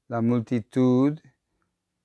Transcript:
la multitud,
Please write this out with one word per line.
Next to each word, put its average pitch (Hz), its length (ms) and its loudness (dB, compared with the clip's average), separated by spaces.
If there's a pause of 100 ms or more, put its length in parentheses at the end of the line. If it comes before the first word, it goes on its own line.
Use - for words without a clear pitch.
la 117 140 -6
multitud, 127 1000 0 (880)